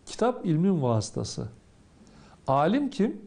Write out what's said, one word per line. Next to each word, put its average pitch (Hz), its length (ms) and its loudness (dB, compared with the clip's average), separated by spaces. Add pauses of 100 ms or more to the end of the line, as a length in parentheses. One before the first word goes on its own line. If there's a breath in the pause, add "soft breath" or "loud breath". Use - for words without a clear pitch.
Kitap - 400 -2
ilmin 170 360 2
vasıtası. 117 640 -2 (1000 loud breath)
Alim 180 420 2
kim? 240 380 -2